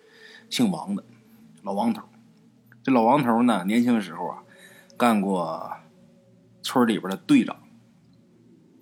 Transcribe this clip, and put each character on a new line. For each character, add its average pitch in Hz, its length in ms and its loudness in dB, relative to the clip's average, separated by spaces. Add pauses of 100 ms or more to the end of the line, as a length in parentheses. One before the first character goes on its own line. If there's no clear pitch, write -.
(500)
姓 233 220 0
王 101 240 -6
的 - 80 -10 (600)
老 98 100 -8
王 110 200 -2
头。 - 100 -10 (800)
这 - 60 -2
老 127 120 4
王 127 200 4
头 120 220 2
呢， 107 220 2
年 113 180 2
轻 120 100 2
的 113 60 2
时 87 160 -8
候 87 140 -8
啊， - 120 -14 (540)
干 117 240 2
过 92 500 -4 (920)
村 120 260 0
里 107 100 0
边 92 140 -6
的 98 60 -6
队 - 260 4
长。 - 140 -8 (1200)